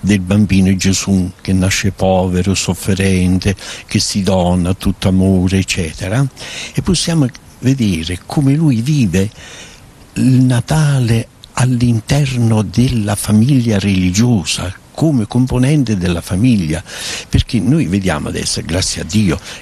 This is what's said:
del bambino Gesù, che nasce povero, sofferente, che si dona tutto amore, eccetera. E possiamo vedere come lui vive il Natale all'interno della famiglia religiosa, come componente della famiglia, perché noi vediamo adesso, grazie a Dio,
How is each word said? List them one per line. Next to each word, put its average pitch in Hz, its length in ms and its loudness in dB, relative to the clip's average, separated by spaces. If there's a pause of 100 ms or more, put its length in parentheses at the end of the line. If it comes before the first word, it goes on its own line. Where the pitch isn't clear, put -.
del 98 200 2
bambino 95 560 2
Gesù, 92 540 0 (120)
che 98 100 -4
nasce 95 380 0
povero, 92 640 0
sofferente, 92 1000 0 (320)
che - 120 0
si 101 240 -2
dona 90 520 2
tutto - 340 -2
amore, 95 500 2
eccetera. 95 680 -4 (460)
E - 100 -6
possiamo 165 440 0 (340)
vedere 98 640 0
come 139 300 0
lui 143 280 2
vive 107 480 0 (840)
il 123 280 4
Natale 127 880 2 (260)
all'interno 120 1080 2
della 107 520 0
famiglia 113 640 2
religiosa, 95 960 0 (180)
come 139 360 0
componente 127 680 0
della 87 240 -2
famiglia, 90 640 0 (460)
perché - 320 0
noi 135 260 0
vediamo 90 420 -2
adesso, 85 360 -6
grazie 87 380 -4
a - 20 -8
Dio, 92 340 0 (240)